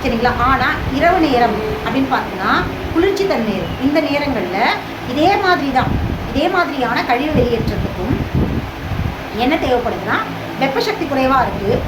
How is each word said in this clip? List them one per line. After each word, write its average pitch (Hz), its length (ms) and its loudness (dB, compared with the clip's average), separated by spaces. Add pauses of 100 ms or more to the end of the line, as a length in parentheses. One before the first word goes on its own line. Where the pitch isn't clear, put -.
சரிங்களா? 240 400 0
ஆனா 254 220 2 (300)
இரவு 349 240 4
நேரம் 240 400 4
அப்படின்னு 254 540 -2
பார்த்தோம்னா 208 480 0 (320)
குளிர்ச்சி 392 340 2
தன்மை 233 260 0
இருக்கும். - 280 -4
இந்த 294 200 2
நேரங்கள்ல 254 640 0 (440)
இதே 320 240 4
மாதிரி 359 360 2
தான், 254 160 2 (480)
இதே 294 120 2
மாதிரியான 269 560 0
கழிவு 269 280 0
வெளியேற்றத்துக்கும் 233 840 0 (1200)
என்ன 254 180 2
தேவைப்படுதுன்னா 226 600 0 (440)
வெப்ப 269 200 0
சக்தி 403 260 -2
குறைவா 262 360 2
இருக்கு. 208 460 0